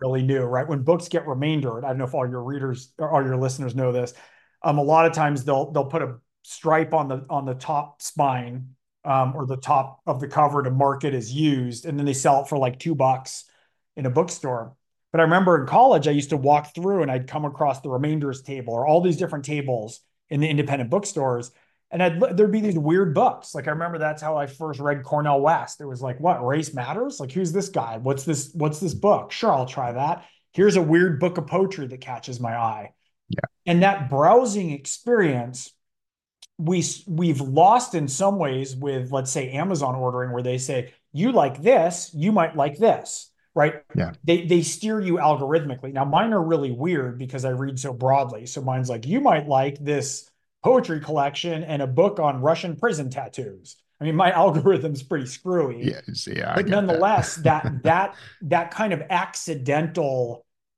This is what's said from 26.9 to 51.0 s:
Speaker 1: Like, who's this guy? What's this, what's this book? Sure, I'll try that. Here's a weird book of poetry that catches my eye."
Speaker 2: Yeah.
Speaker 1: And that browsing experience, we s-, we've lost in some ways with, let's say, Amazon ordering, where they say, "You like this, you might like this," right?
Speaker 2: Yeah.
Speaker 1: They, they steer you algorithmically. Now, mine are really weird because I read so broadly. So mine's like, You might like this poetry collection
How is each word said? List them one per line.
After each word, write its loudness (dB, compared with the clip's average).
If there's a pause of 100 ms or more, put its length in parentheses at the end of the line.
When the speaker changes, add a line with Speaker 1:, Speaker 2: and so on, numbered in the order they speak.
Speaker 1:
Like, -8
who's -2
this -2
guy? -4
What's -2
this, -4
what's -2
this -4
book? 2
Sure, 0
I'll 2
try -6
that. -4 (280)
Here's 6
a 4
weird 4
book 0
of -6
poetry -2
that -14
catches -12
my -4
eye." -4 (340)
Speaker 2:
Yeah. -6 (280)
Speaker 1:
And 4
that 2
browsing 4
experience, -2 (880)
we 0
s-, -6
we've 0
lost 4
in 0
some 0
ways -2
with, -4
let's -2
say, -4
Amazon -2
ordering, -4
where -4
they -2
say, -6 (200)
"You 0
like 2
this, 2
you 0
might 2
like 0
this," 0 (240)
right? 4 (200)
Speaker 2:
Yeah. -2 (120)
Speaker 1:
They, 2
they 4
steer -4
you 0
algorithmically. 0
Now, 0
mine 2
are 2
really 0
weird -4
because -8
I 0
read -4
so -8
broadly. 0
So -10
mine's -2
like, -6
You 0
might 4
like 0
this -4 (360)
poetry 4
collection -2